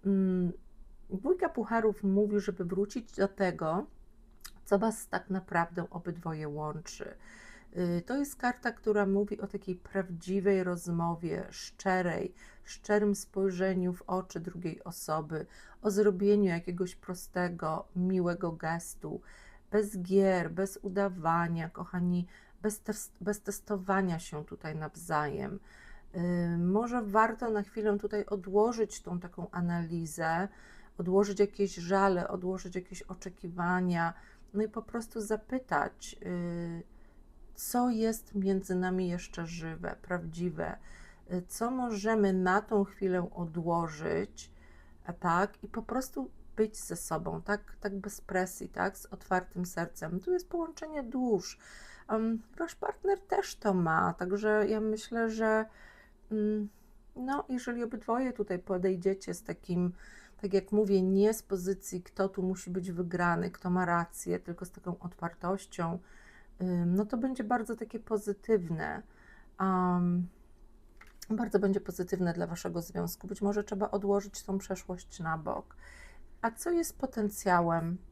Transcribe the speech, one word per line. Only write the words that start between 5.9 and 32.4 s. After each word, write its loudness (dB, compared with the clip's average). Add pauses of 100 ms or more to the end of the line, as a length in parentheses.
obydwoje -6
łączy. -6 (600)
Y, 2
to -2
jest -2
karta, -2
która 4
mówi 2
o -4
takiej -6
prawdziwej 2
rozmowie, 0
szczerej, -2 (300)
szczerym 2
spojrzeniu 0
w -8
oczy -4
drugiej -8
osoby, -4 (360)
o 4
zrobieniu 6
jakiegoś 0
prostego, -4
miłego 2
gestu, -6 (500)
bez 2
gier, 4
bez -2
udawania, 0
kochani, 0 (360)
bez 0
tes-, -6
bez -2
testowania 0
się -8
tutaj -10
nawzajem. -2 (540)
Y, 0
może 2
warto 2
na 2
chwilę 0
tutaj -2
odłożyć 2
tą -4
taką -10
analizę, 0 (500)
odłożyć 4
jakieś 2
żale, 4
odłożyć -4